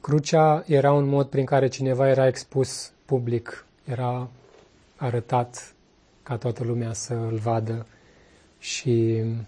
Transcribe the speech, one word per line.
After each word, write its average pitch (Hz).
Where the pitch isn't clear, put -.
crucea 156
era 143
un 143
mod 139
prin 139
care 135
cineva 131
era 131
expus -
public, 120
era 123
arătat 120
ca 123
toată 120
lumea 117
să -
îl 113
vadă 113
și 113